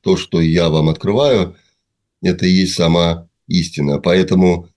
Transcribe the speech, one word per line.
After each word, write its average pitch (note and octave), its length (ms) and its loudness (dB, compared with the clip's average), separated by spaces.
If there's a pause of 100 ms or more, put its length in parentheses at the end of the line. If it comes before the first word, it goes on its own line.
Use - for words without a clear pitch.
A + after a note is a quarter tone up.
то, F#2+ 140 0
что F2+ 240 -4
я E2 280 2
вам D#2 200 0
открываю, G2+ 680 0 (640)
это F2+ 240 -2
и F#2 40 4
есть F#2 240 2
сама E2+ 520 0 (220)
истина. D2 500 -4
Поэтому F2+ 800 0